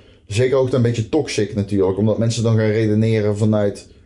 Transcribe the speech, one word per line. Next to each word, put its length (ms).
zekere 300
hoogte 200
een 60
beetje 260
toxic 460
natuurlijk. 440
Omdat 200
mensen 240
dan 140
gaan 100
redeneren 720
vanuit, 500